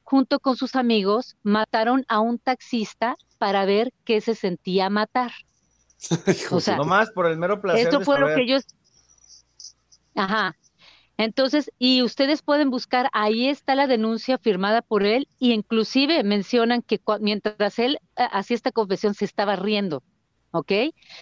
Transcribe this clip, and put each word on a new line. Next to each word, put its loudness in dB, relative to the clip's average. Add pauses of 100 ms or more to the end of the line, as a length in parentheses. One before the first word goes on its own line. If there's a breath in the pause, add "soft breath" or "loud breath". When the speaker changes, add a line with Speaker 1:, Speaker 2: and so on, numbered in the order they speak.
Speaker 1:
junto 2
con 0
sus -6
amigos, 0
mataron 0
a 0
un 0
taxista -4 (220)
para 0
ver 2 (120)
qué 2
se -2
sentía -2
matar. -2 (680)
Speaker 2:
<laughs> -4
Hijo 0
Speaker 1:
O 0
sea, 0
Speaker 3:
Nomás 2
por 0
el 0
mero -2
placer 2
Speaker 1:
esto 2
Speaker 3:
de -2
Speaker 1:
fue 2
lo 4
Speaker 3:
saber. 0
Speaker 1:
que 2
ellos, 0 (1500)
ajá. -2 (600 soft breath)
Entonces, 0
y 4
ustedes 0
pueden 2
buscar, -2
ahí 0
está -2
la 2
denuncia -2
firmada 0
por 0
él, 0 (100)
y 2
inclusive 0
mencionan 0
que -4
cua-, -2
mientras -2
él, 0 (180)
eh, 0
hacía -4
esta -4
confesión, -2
se -4
estaba -2
riendo, -2 (480)
¿ok? -4 (500 loud breath)